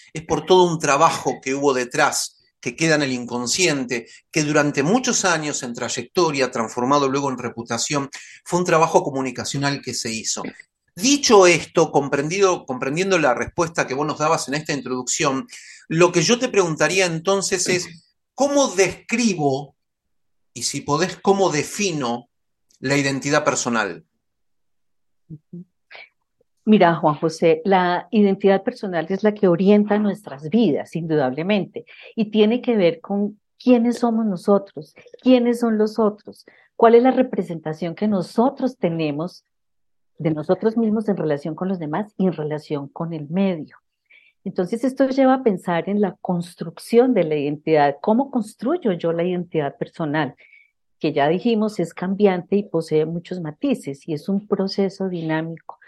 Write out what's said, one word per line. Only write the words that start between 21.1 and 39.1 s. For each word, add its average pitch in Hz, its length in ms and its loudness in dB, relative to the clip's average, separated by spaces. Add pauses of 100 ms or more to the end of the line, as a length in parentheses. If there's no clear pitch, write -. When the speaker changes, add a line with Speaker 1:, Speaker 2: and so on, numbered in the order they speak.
Speaker 1:
cómo 190 340 2
defino 143 800 -4 (500)
la 139 180 -2
identidad 139 480 0
personal? 110 600 -2 (1200)
Speaker 2:
Ujú. 175 360 -18 (1000)
Mira, 180 280 6
Juan 156 220 0
José, 160 480 2
la 180 460 2
identidad 196 520 4
personal 175 480 -4
es 190 120 -4
la 208 120 2
que 202 140 2
orienta 208 500 4
nuestras 156 500 -6
vidas, 180 480 0
indudablemente, 160 880 -2 (320)
y 214 140 -2
tiene 214 320 2
que 240 120 0
ver 170 280 2
con 202 360 -4 (240)
quiénes 240 360 4
somos 226 260 0
nosotros, 202 720 -2 (260)
quiénes 240 400 4
son 226 160 0
los 214 220 0
otros, 208 480 -2 (280)
cuál 233 200 6
es 233 80 8
la 262 80 4
representación 170 840 -2
que 208 140 -2
nosotros 240 720 0
tenemos 165 640 -4 (720)